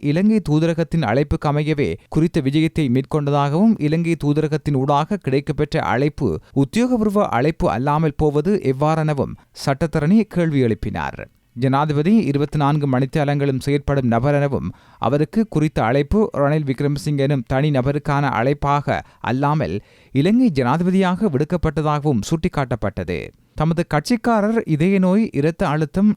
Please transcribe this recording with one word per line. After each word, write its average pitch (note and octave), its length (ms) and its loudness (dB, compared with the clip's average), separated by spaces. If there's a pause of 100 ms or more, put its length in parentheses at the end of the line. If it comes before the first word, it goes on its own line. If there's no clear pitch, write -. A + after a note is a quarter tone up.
இலங்கை G3 380 2
தூதரகத்தின் D#3+ 680 0
அழைப்புக்கு D3+ 400 0
அமையவே D3 400 0 (180)
குறித்த E3 320 0
விஜயத்தை D#3 480 0
மேற்கொண்டதாகவும், C#3+ 880 2
இலங்கை E3 460 0
தூதரகத்தின் D3 560 0
ஊடாக D3 440 0
கிடைக்கப்பெற்ற C#3+ 540 -2 (140)
அழைப்பு C#3 360 0 (260)
உத்தியோகபூர்வ G#3+ 760 2
அழைப்பு D3+ 420 0
அல்லாமல் D3 520 0
போவது D3+ 320 0 (100)
எவ்வாறெனவும் D3 720 0 (220)
சட்டத்தரணி D#3 600 0 (100)
கேள்வி D#3+ 340 0
எழுப்பினார். G#2 580 -4 (360)
ஜனாதிபதி C#3+ 560 2 (120)
இருபத்தி C#3 340 -2
நான்கு C#3+ 300 2
மணித்தியாலங்களும் C#3 720 0
செயற்படும் C#3 460 0
நபர் A#2 280 2
எனவும், C#3 340 -2 (300)
அவருக்கு C#3+ 500 0
குறித்த D#3 360 -2
அழைப்பு C#3+ 360 2 (180)
ரணில் C#3+ 300 0
விக்ரமசிங்க C#3+ 500 -2
எனும் C3+ 280 0
தனி C#3 240 0
நபருக்கான C#3+ 600 0
அழைப்பாக C#3+ 640 0 (240)
அல்லாமல் C#3 540 -2 (400)
இலங்கை G#3+ 360 2
ஜனாதிபதியாக F3 800 0
விடுக்கப்பட்டதாகவும் D3 920 -2
சுட்டிக்காட்டப்பட்டது. A#2 960 -4 (360)
தமது D#3+ 320 0
கட்சிக்காரர் A3+ 800 0
இதய E3+ 340 0
நோய், F#3 340 2
இரத்த D#3 360 0
அழுத்தம், D#3 480 2